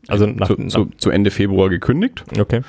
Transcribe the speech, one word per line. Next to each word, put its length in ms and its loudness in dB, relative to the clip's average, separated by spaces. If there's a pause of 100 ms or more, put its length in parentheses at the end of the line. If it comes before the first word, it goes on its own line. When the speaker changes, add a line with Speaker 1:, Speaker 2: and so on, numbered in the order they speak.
Speaker 1:
Also 180 2
Speaker 2:
äh, 80 0
Speaker 1:
nach, 140 -2
Speaker 2:
zu, 60 2
Speaker 1:
nach 160 -6
Speaker 2:
zu, 160 0 (120)
zu 140 -2
Ende 180 2
Februar 400 2
gekündigt. 540 -2 (160)
Speaker 1:
Okay. 300 0